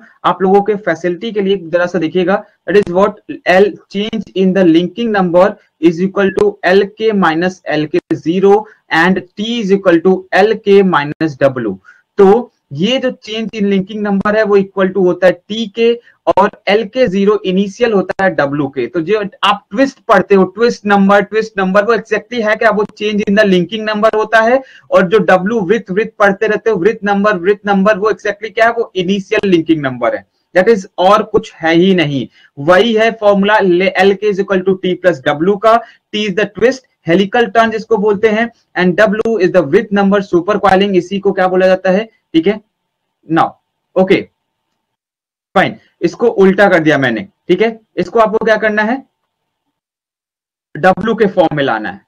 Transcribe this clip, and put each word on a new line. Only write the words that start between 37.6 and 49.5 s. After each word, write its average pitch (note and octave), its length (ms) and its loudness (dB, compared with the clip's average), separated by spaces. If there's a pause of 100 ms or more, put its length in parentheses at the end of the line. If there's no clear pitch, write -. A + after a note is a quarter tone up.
जिसको G#3+ 260 -4
बोलते G#3+ 320 0
हैं, A3+ 200 -2 (300)
and F3+ 200 0
W G#3+ 400 0
is F3 120 2
the F3+ 120 2 (100)
width G#3 260 0
number G3 260 2
super F#3+ 340 -2
coiling, G3 360 2
इसी F#3 240 -2
को G3 120 -2
क्या F#3+ 160 0
बोला F#3 200 2
जाता F#3 240 0
है? G#3+ 160 0 (280)
ठीक D#3+ 120 2
है, G#3+ 120 -2 (680)
now, D3+ 220 -2 (460)
okay, F#3 200 2 (1400)
Fine, D3+ 200 0 (260)
इसको F3 260 -2
उल्टा F#3+ 420 2
कर F#3 100 2
दिया D3+ 180 2
मैंने, A2+ 300 -4 (200)
ठीक F3+ 140 0
है। A3 180 -4 (180)
इसको F3+ 220 -2
आपको G#3+ 260 0
क्या A3 120 0
करना G#3+ 260 -2
है, B3+ 200 -4 (1700)